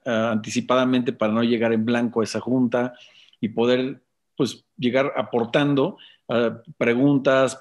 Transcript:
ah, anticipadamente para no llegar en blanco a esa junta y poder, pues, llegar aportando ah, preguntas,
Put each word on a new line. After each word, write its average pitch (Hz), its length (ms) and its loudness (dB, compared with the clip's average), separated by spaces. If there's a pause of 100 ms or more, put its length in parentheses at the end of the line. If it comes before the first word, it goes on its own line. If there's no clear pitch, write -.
ah, 113 280 0
anticipadamente 123 800 0
para 107 180 -2
no 113 100 0
llegar 117 300 0
en 110 140 0
blanco 120 340 -2
a 107 40 2
esa 104 160 -6
junta 123 520 0 (480)
y 117 80 -4
poder, 123 540 0 (340)
pues, - 280 -4 (120)
llegar 131 400 0
aportando 139 800 0 (320)
ah, 117 320 -2 (180)
preguntas, 131 840 2